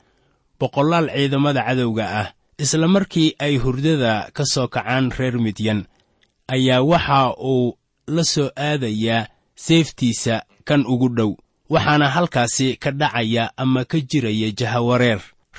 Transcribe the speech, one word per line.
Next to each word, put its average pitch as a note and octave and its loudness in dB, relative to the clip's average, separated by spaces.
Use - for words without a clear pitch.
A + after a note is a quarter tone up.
boqolaal D#3 0
ciidamada C#3 0
cadowga A#2 -2
ah. F#2 -4
Isla D#3+ 0
markii F3+ 2
ay C#3+ 0
hurdada B2+ 0
ka C#3+ -4
soo B2+ -2
kacaan B2+ -2
reer B2 -2
Midyan, G#2+ -2
ayaa C3 2
waxa C#3 2
uu B2+ 0
la D#3+ 0
soo D3 -2
aadayaa A2+ -2
seeftiisa B2+ 0
kan C#3+ 2
ugu B2+ 2
dhow, A#2 0
waxaana D3+ 2
halkaasi C3 0
ka - -4
dhacaya A#2 -2
ama C3 0
ka - -2
jiraya A2 -2
jahawareer. A#2+ 0